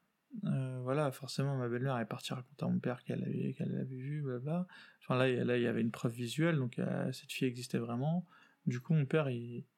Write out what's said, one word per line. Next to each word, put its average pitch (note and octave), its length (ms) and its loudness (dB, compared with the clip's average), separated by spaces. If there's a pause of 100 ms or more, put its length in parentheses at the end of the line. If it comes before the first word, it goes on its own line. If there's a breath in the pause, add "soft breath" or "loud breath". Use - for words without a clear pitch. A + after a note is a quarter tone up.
(440 soft breath)
Euh, C3 380 0
voilà, C3+ 300 2
forcément, C#3 440 -2
ma B2 120 0
belle-mère B2+ 300 0
est A2+ 80 0
partie - 280 -6
raconter - 300 -8
à A#2 40 0
mon A#2+ 120 2
père B2 240 -2
qu'elle B2 180 -2
avait, C3 320 -2
qu'elle - 180 -2
l'avait C3 240 -4
vu, C#3+ 260 -4
blabla. C#3+ 440 -2 (340 loud breath)
Enfin, - 160 0
là, B2+ 140 6
il B2 60 4
y - 20 2
a-, B2 60 2
là, A#2+ 120 4
il A#2+ 60 4
y A#2+ 60 4
avait A#2 120 2
une A2+ 120 2
preuve A#2+ 200 -2
visuelle, B2 440 2
donc, B2+ 240 0
euh, - 320 0
cette - 180 -12
fille - 160 0
existait B2 320 -2
vraiment. C3 480 0 (400 soft breath)
Du B2 140 0
coup, - 120 0
mon D3+ 140 6
père, D3 240 2
il, A#2+ 340 -6 (140)